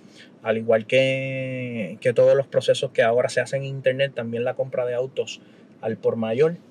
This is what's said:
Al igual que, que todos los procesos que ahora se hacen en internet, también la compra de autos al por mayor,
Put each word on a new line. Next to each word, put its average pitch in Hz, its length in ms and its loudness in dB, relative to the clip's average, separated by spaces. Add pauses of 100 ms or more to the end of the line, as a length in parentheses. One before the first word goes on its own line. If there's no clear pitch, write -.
(420)
Al 113 140 0
igual 113 300 2
que, 131 1120 -2
que 123 140 2
todos 127 220 6
los 135 100 0
procesos 131 460 0
que 131 100 2
ahora 120 260 4
se - 120 -2
hacen 135 220 -4
en 135 60 -8
internet, 135 460 -2
también 117 300 -4
la 123 100 -2
compra 131 320 -4
de 123 80 -4
autos 123 460 -6 (420)
al 110 160 -4
por 117 180 0
mayor, 123 400 0 (140)